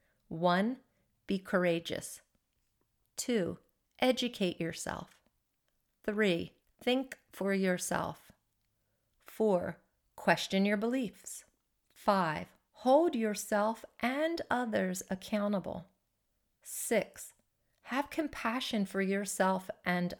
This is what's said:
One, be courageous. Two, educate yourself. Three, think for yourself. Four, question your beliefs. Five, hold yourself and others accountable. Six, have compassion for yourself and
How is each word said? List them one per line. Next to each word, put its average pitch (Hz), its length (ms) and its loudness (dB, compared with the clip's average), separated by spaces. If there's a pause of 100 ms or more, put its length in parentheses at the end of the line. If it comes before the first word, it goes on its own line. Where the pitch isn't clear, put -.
(280)
One, 180 480 2 (500)
be 196 120 0
courageous. 180 840 0 (960)
Two, 196 420 -2 (420)
educate 247 600 0
yourself. - 500 -6 (920)
Three, 202 480 0 (300)
think 262 360 -2 (140)
for 196 200 -2
yourself. 185 800 -2 (960)
Four, 185 500 0 (400)
question 190 480 2
your 208 140 2
beliefs. 233 680 -4 (480)
Five, 180 540 0 (260)
hold 302 420 4
yourself 214 680 0 (160)
and 320 400 0 (100)
others 208 600 0
accountable. 196 760 -4 (760)
Six, - 720 -2 (480)
have 277 280 -4
compassion 240 760 -2
for 196 160 -2
yourself 190 680 0 (140)
and 180 360 0